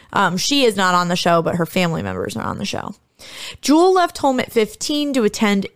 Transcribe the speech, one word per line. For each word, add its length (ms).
Um, 240
she 300
is 100
not 200
on 140
the 60
show, 280
but 120
her 120
family 340
members 340
are 80
on 140
the 80
show. 300
Jewel 340
left 240
home 200
at 120
fifteen 600
to 100
attend 420